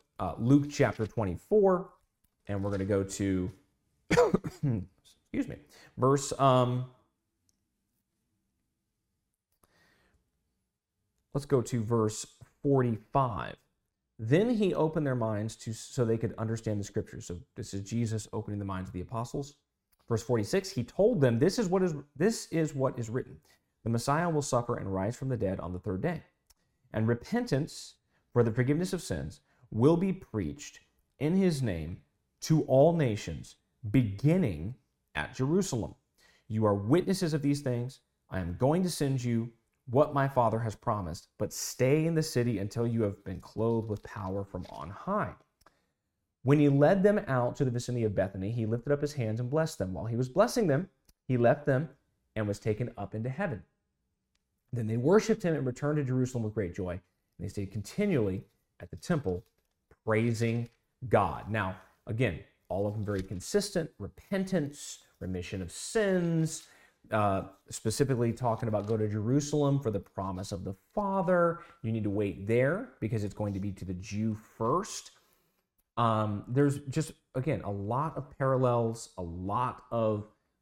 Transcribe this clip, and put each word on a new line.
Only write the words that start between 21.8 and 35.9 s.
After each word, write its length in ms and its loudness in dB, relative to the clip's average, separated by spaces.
is, 100 0
this 320 0
is 280 0
what 240 0
is 100 -4
written. 300 -6
The 60 -2
Messiah 400 2
will 120 0
suffer 340 0
and 180 -6
rise 220 0
from 140 -6
the 80 -2
dead 240 -2
on 100 -6
the 80 -6
third 220 -4
day. 220 -4
And 160 0
repentance 840 -2
for 100 6
the 80 2
forgiveness 420 0
of 80 -4
sins 400 -6
will 280 6
be 160 0
preached 680 -8
in 160 0
his 260 2
name 400 -4
to 240 2
all 300 6
nations, 600 -2
beginning 840 2
at 200 -4
Jerusalem. 600 -2